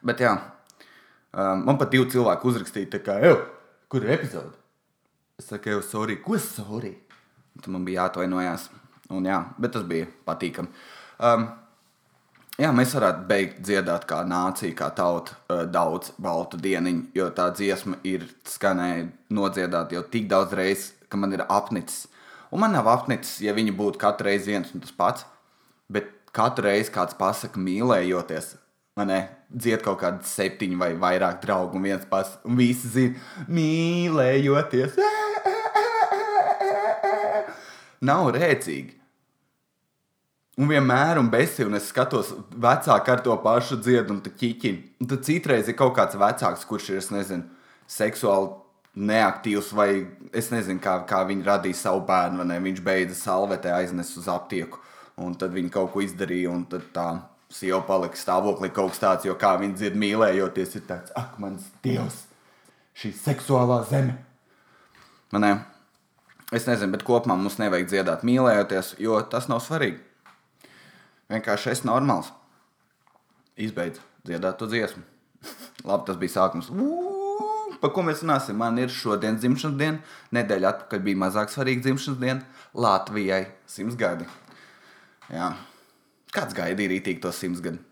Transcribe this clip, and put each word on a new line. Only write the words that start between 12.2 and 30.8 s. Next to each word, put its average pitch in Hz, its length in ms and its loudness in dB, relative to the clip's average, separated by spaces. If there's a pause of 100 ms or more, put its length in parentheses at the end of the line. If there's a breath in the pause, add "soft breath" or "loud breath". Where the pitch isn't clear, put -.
jā, 156 140 4
mēs 127 200 4
varētu 92 320 2
beigt 98 400 0
dziedāt 92 420 0
kā 80 180 -2
nācija, 90 520 -2
kā 76 160 -2
tauta, 87 400 0 (160)
eh, 85 160 0
daudz 85 540 -2
baltu 85 400 -4
dieniņu, 87 540 0
jo 90 200 0
tā 90 200 2
dziesma 98 500 -2
ir 90 240 -4 (160)
skanēja, 87 680 -2 (200)
nodziedāta 90 680 -2
jau 87 120 -6
tik 107 180 -2
daudz 95 260 2
reizes, 95 380 -2 (160)
ka 101 80 -6
man 98 160 0
ir 92 160 -4
apnicis. - 580 -2 (460 loud breath)
Un 165 80 -2
man 214 120 4
nav 123 140 2
apnicis, 123 540 0
ja 104 120 0
viņi 104 240 0
būtu 101 220 0
katru 101 280 0
reizi 101 260 2
viens 95 220 -4
un 90 60 -8
tas - 120 -18
pats, - 320 0 (680 soft breath)
bet 104 160 -4 (260)
katru 113 320 2
reizi 104 260 2
kāds 90 280 -2
pasaka 98 400 -2
mīlējoties, 92 1000 0 (400)
vai 104 100 -2
ne? 95 220 0 (220)
Dzied 110 320 0
kaut - 160 -2
kādi 90 240 -2
septiņi 95 560 -2
vai 87 160 0